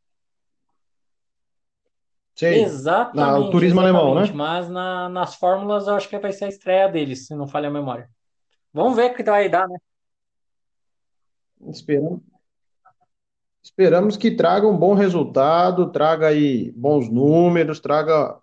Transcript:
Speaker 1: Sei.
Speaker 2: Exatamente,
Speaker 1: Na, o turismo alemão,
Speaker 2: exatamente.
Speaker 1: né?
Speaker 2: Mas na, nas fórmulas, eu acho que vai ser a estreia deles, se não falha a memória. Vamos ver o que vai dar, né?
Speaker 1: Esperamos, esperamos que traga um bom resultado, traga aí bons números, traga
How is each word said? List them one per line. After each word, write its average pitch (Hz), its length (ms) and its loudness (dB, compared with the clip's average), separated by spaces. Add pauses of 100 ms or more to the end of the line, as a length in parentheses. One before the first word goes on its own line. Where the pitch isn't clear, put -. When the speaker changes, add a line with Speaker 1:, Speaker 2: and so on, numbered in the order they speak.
(2250)
Speaker 1:
Sei. 202 280 2
Speaker 2:
Exatamente, 165 540 -4
Speaker 1:
Na, 143 220 2
o 190 120 -2
turismo 175 300 2
alemão, 170 380 4
Speaker 2:
exatamente. 202 120 0
Speaker 1:
né? 147 60 -10
Speaker 2:
Mas 170 320 -6
na, 180 400 -8
nas 180 280 -6
fórmulas, 196 500 -2
eu 202 80 0
acho 196 140 -4
que 208 100 -10
vai 202 140 -6
ser 202 140 -10
a - 20 -6
estreia 190 400 0
deles, 143 380 -6
se 151 100 -14
não 143 100 -8
falha 147 220 -6
a 143 40 -6
memória. 131 360 -8 (640)
Vamos 220 240 0
ver 240 140 2
o 247 40 -10
que 247 80 -6
vai 202 260 2
dar, 180 200 0
né? 180 80 -14 (1900)
Speaker 1:
Esperamos, 156 520 -4 (1400)
esperamos 190 560 2
que 226 140 0
traga 190 380 2
um 196 100 2
bom 180 160 4
resultado, 170 960 0
traga 156 380 0
aí 147 420 0
bons 127 400 0
números, 156 680 2
traga 151 640 0